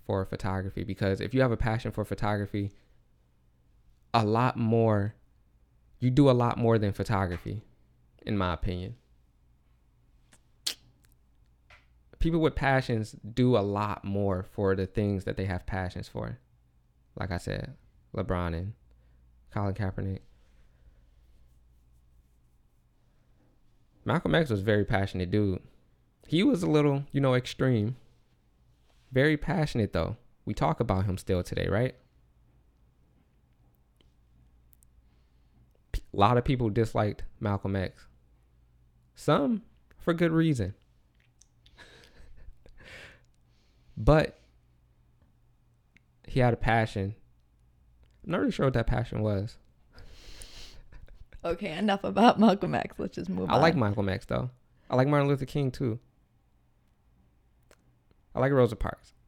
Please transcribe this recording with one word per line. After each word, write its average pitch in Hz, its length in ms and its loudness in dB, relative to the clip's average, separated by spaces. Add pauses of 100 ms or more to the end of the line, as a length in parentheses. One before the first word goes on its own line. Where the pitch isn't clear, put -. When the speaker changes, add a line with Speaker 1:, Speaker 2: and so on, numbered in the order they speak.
Speaker 1:
for 98 200 -2
photography. 95 580 -6
Because 95 360 -2
if 104 140 -6
you 127 80 2
have 131 100 2
a 110 60 0
passion 110 340 -2
for 107 140 -4
photography, 101 680 -4 (1400)
a 113 120 4
lot 117 320 2
more, 110 580 2 (840)
you 123 100 0
do 139 200 6
a - 20 8
lot 120 260 2
more 113 200 4
than 101 160 0
photography, 98 680 -4 (640)
in 107 120 -2
my 90 160 0
opinion. 90 420 -6 (3250)
People 165 200 2
with 156 160 4
passions 127 600 0 (180)
do 123 240 6
a - 20 6
lot 101 440 -2
more 98 400 0
for 98 320 0
the 95 120 0
things 101 380 -2
that 104 120 -4
they 98 80 -2
have 90 200 -4
passions 92 420 -6
for. 117 320 -10 (760)
Like 95 160 -6
I 87 60 -4
said, - 380 -8 (400)
LeBron 87 400 -2
and 95 180 -6 (760)
Colin 101 220 -2
Kaepernick. 95 460 -6 (3750)
Malcolm 135 300 -2
X 156 140 0
was 101 120 -2
a - 20 -8
very 104 220 2
passionate 98 440 -4
dude. 98 320 -2 (680)
He 165 160 0
was 240 180 2
a 170 80 -2
little, 147 420 2
you 139 100 0
know, 131 140 2
extreme. 123 600 0 (1160)
Very 143 260 2
passionate, 147 560 -2
though. 90 240 -2 (260)
We 110 100 -6
talk 151 280 0
about 98 240 0
him 95 120 -2
still 92 240 -2
today, - 280 -4
right? 113 260 0 (4000)
P-, - 80 -4 (120)
a - 40 -4
lot 107 200 4
of 123 60 2
people 123 260 0
disliked 110 540 0 (160)
Malcolm 98 380 -2
X. - 300 -8 (1080)
Some 226 480 0 (340)
for - 160 -2
good 170 180 2
reason. 147 420 2 (1040)
<laughs> - 60 -20 (2000)
But 143 460 4 (1900)
he 131 140 0
had 120 120 4
a 117 40 -2
passion 110 580 0 (1120)
not 165 140 -2
really 269 100 0
sure - 160 -2
what 131 60 2
that 117 140 0
passion 120 340 -2
was. 104 360 -2 (1900)
Speaker 2:
Okay, 170 320 -6
enough 196 260 0
about 196 360 6
Malcolm 190 360 4
X. - 240 -4
Let's - 160 -6
just 170 140 -8
move 180 200 -4
Speaker 1:
I - 80 4
like 165 180 6
Speaker 2:
on. 151 40 2
Speaker 1:
Malcolm 104 300 0
X, 92 160 -4
though. 123 240 -4 (400)
I 127 80 0
like 131 100 4
Martin 143 220 2
Luther 139 160 0
King, 139 260 -2
too. 120 260 -4 (2500)
I - 40 -2
like 135 120 2
Rosa 123 240 4
Parks. - 380 -8 (140)